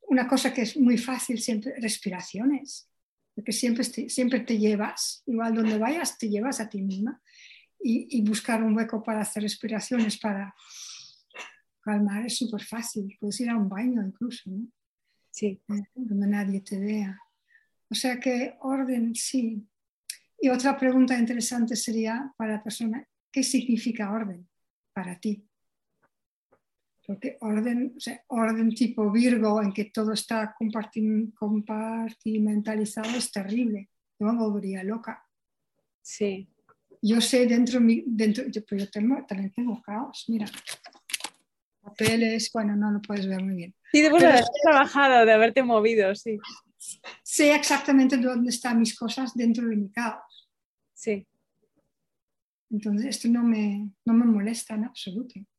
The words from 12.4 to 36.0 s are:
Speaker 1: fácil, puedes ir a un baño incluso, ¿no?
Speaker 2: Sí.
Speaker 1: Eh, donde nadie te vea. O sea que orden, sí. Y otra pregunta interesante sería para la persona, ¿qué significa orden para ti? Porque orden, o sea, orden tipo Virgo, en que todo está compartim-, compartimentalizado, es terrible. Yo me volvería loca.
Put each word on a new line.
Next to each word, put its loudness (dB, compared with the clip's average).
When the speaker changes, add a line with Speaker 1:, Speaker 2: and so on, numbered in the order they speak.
Speaker 1:
fácil, -10
puedes -8
ir -4
a -2
un 0
baño -2
incluso, -8
¿no? -8
Speaker 2:
Sí. -6
Speaker 1:
Eh, -6
donde -4
nadie -2
te -10
vea. -4
O -8
sea -4
que -2
orden, -2
sí. -4
Y 2
otra 2
pregunta 4
interesante 0
sería -4
para -4
la -8
persona, -6
¿qué 0
significa 0
orden -6
para -10
ti? -4
Porque -10
orden, -2
o -18
sea, -12
orden 0
tipo 0
Virgo, 4
en 0
que -4
todo -2
está -4
compartim-, -2
compartimentalizado, -2
es -4
terrible. -2
Yo 0
me 2
volvería -2
loca. -8